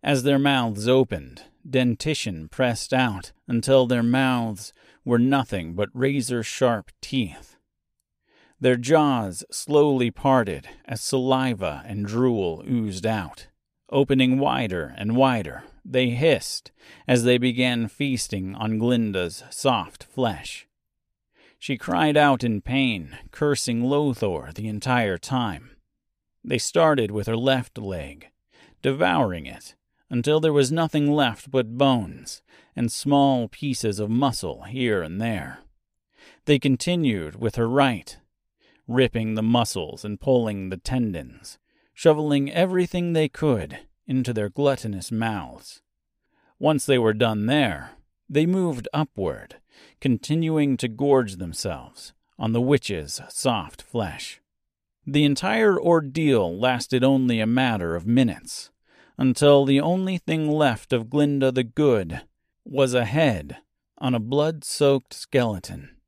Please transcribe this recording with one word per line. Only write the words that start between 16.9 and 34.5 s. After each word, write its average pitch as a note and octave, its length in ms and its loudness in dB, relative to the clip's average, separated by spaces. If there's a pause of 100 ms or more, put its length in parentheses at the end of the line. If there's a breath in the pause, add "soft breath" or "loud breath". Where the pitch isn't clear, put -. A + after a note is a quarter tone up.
as B2 160 4
they B2 160 6
began B2 480 0
feasting G#2+ 680 -4
on A2 240 -2
Glinda's G#2+ 720 0
soft - 540 -2
flesh. - 640 -6 (920 soft breath)
She C3+ 180 -6
cried D#3+ 380 0
out C#3+ 280 4
in A2 180 -2
pain, A#2+ 580 -2 (100)
cursing B2+ 540 -2
Lothor A#2 680 -2
the G#2+ 140 -10
entire G#2+ 520 -2
time. A#2 560 -6 (680)
They C3 140 -4
started C#3+ 540 2
with G#2 160 -4
her A2+ 100 -2
left B2+ 400 -2
leg, F#2 520 -10 (520 soft breath)
devouring C3+ 640 0
it, - 300 -18 (340)
until C#3+ 300 2
there D#3 140 2
was C#3 180 4
nothing D#3 400 0
left C3+ 400 0
but A#2+ 260 -2
bones B2+ 640 0 (340 soft breath)
and A#2+ 160 -2
small C#3 560 2
pieces A#2 520 -4
of G#2 100 -4
muscle A2+ 540 -2